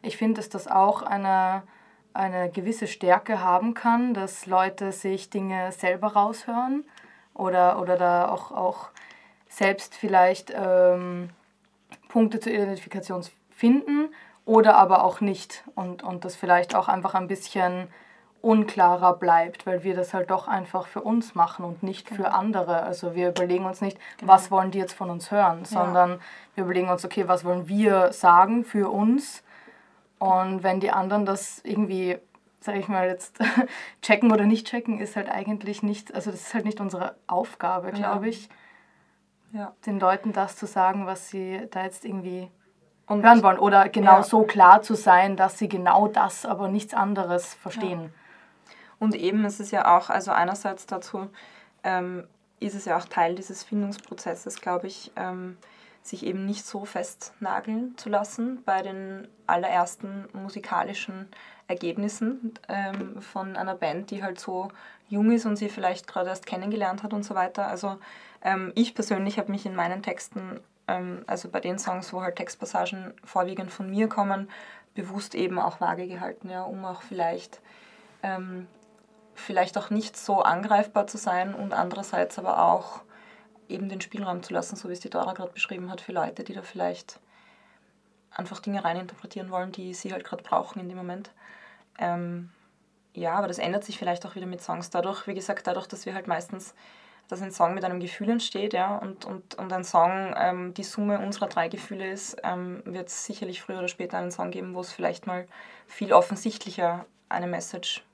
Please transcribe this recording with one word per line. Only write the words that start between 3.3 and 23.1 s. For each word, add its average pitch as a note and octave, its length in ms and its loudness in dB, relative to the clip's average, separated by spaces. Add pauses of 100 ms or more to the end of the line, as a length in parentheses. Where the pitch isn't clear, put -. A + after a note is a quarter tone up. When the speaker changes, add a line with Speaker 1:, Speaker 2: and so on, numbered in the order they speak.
Speaker 1:
haben F#3 320 2
kann, A#3 400 2
dass F#3+ 320 -8
Leute F#3+ 440 2
sich F#3+ 380 -6
Dinge F#3+ 420 -4
selber F#3 420 -2
raushören A#3 720 0 (520)
oder, F3+ 440 4
oder F3+ 160 2
da F3 340 4
auch, F#3 220 -6
auch F#3 380 -4 (580)
selbst - 480 -2
vielleicht, F#3 600 4
ähm, F3+ 760 4 (800)
Punkte A3+ 300 2
zur A3+ 140 -4
Identifikation F#3+ 680 -4 (280)
finden C#4+ 580 4 (360)
oder A3 320 8
aber F#3 260 8
auch F#3 180 0
nicht F#3+ 420 -4 (120)
und, F3+ 280 -10
und F3+ 220 -10
das F3+ 100 -10
vielleicht F3+ 400 2
auch F#3 120 2
einfach F#3 260 -2
ein F#3 140 0
bisschen F3+ 600 -2 (540)
unklarer F#3 720 6
bleibt, E3+ 520 2
weil F3+ 180 -2
wir F#3 120 0
das F3+ 180 -4
halt F3+ 180 -2
doch F#3 160 -2
einfach F#3 400 -4
für - 140 -10
uns A3+ 340 0
machen E3+ 300 0
und E3+ 180 -8
nicht F#3+ 240 -8
für G3+ 160 -6
Speaker 2:
Genau. - 60 2
Speaker 1:
andere. F3+ 540 0
Also F3 320 -6